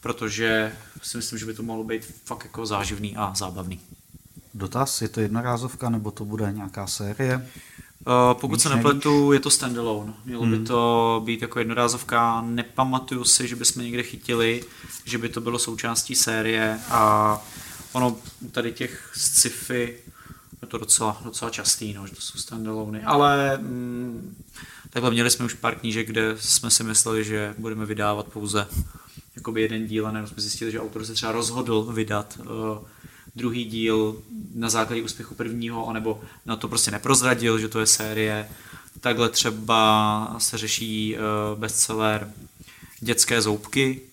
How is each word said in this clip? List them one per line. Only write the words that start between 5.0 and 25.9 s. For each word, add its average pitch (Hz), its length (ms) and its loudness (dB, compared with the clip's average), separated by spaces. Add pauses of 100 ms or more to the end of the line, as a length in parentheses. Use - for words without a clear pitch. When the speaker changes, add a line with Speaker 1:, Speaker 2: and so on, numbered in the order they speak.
Speaker 2:
je 113 80 -2
to - 120 -4
jednorázovka, 120 680 -2
nebo 107 220 -2
to 107 140 -10
bude 104 260 -2
nějaká 98 360 -8
série? 127 600 -2 (540)
Speaker 1:
Eh, 123 320 6
pokud 123 280 0
se 156 80 4
Speaker 2:
Víš, 135 60 4
Speaker 1:
nepletu, 143 460 6
Speaker 2:
nevíš? 143 120 8
Speaker 1:
je 135 60 8
to 143 100 -2
standalone. 117 640 0 (120)
Mělo 120 200 -2
by 113 100 6
Speaker 2:
Hmm. 110 100 0
Speaker 1:
to 117 600 4
být 113 160 -2
jako 120 180 -4
jednorázovka. 117 840 2
Nepamatuju 127 840 -2
si, 123 240 4
že 117 80 -6
bychom 117 280 0
někde 120 200 -4
chytili, 117 600 0 (420)
že 120 120 -4
by 117 120 -2
to 117 120 -4
bylo 120 180 -2
součástí 117 560 -2
série 110 640 2 (100)
a 107 520 6 (500)
ono 123 240 2 (360)
tady 117 200 -2
těch - 440 -8
sci-fi 120 800 2 (680)
je - 60 -14
to 120 100 -8
docela, 110 460 0
docela 117 280 -6
častý, 104 420 -2
no, 98 140 -12
že - 80 -14
to - 60 -14
jsou - 180 -10
standalony. 110 640 -6
Ale, 139 540 4
mm, 123 800 -8 (540)
takhle 120 220 2
měli 117 200 4
jsme 120 140 0
už 113 80 -4
pár 117 220 -2
knížek, 113 320 -4